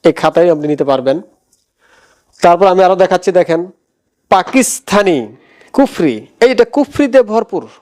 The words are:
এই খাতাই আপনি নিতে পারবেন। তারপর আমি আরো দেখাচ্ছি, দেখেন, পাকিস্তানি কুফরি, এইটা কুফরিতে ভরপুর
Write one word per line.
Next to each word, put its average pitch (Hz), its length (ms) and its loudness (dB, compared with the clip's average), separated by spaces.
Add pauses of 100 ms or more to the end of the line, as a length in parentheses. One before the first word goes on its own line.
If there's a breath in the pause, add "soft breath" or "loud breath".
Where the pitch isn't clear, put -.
এই 165 80 2
খাতাই 165 380 0
আপনি 151 180 -4
নিতে 147 160 -4
পারবেন। 135 360 -2 (1200)
তারপর 175 240 4
আমি 185 180 2
আরো 185 120 2
দেখাচ্ছি, 185 360 0
দেখেন, 170 380 -2 (580)
পাকিস্তানি 190 1080 -2 (360 soft breath)
কুফরি, 147 540 -2 (140)
এইটা 240 240 2
কুফরিতে 269 580 0
ভরপুর 214 460 -4 (140)